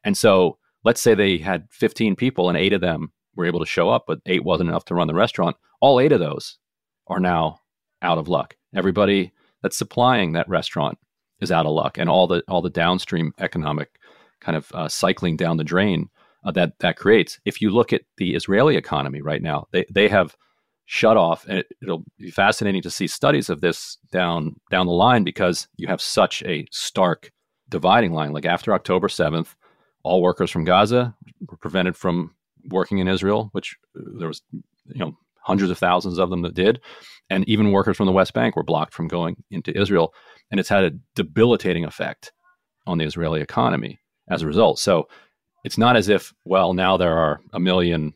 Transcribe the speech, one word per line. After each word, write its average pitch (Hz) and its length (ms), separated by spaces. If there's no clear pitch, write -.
And 104 140
so 92 400
let's 117 160
say 117 140
they 98 240
had 85 320
fifteen 107 460
people 92 340
and 87 80
eight 95 160
of 95 80
them 80 320
were 87 100
able 85 140
to 78 60
show 90 240
up, 120 160
but - 200
eight 92 180
wasn't 85 260
enough 82 160
to 90 100
run 87 120
the 78 60
restaurant. 92 420
All 131 200
eight 139 120
of 117 80
those - 380
are 92 140
now 82 400
out 87 160
of 78 100
luck. 78 300
Everybody 95 560
that's - 140
supplying 120 560
that 82 160
restaurant 80 480
is 90 140
out 82 120
of 76 60
luck, 78 260
and 87 120
all 87 180
the, 87 220
all 87 120
the 87 80
downstream 85 680
economic 76 580
kind 80 160
of, - 160
uh, 78 160
cycling 92 480
down 82 200
the 78 60
drain, 87 460
uh, 95 60
that, 85 280
that 85 180
creates. 101 480
If - 160
you 107 100
look 113 200
at - 120
the 87 180
Israeli 104 420
economy 71 440
right 76 200
now, 76 300
they, 92 180
they 101 180
have 95 280
shut 110 320
off, 85 300
and 95 120
it, - 80
it'll 82 240
be 87 140
fascinating 101 520
to 85 80
see 95 160
studies - 420
of 76 100
this - 380
down, 85 440
down 92 160
the 87 80
line 107 300
because 90 440
you 85 100
have 90 140
such - 420
a 78 280
stark - 600
dividing 92 440
line. 76 200
Like 73 120
after 87 280
October 92 360
seventh, 82 460
all 90 180
workers 87 300
from 82 120
Gaza 107 500
were - 80
prevented 90 400
from 87 380
working 95 300
in 92 80
Israel, 98 440
which, - 240
uh, - 60
there 82 80
was, - 240
you - 480
know, 80 180
hundreds 98 300
of 87 60
thousands 90 420
of 90 100
them 87 140
that 85 100
did. 101 260
And 95 180
even 107 240
workers 98 260
from 107 80
the 95 60
West 92 220
Bank 117 220
were 78 80
blocked 80 300
from 82 140
going 85 280
into 85 300
Israel. 92 340
And 98 80
it's 92 100
had 101 140
a 85 80
debilitating 92 680
effect - 460
on 87 120
the 78 80
Israeli 78 360
economy 87 580
as 80 120
a 80 60
result. 82 320
So 85 280
it's - 140
not 123 180
as 101 120
if, 101 260
well, 92 300
now 92 240
there 85 200
are 76 220
a 87 60
million 87 560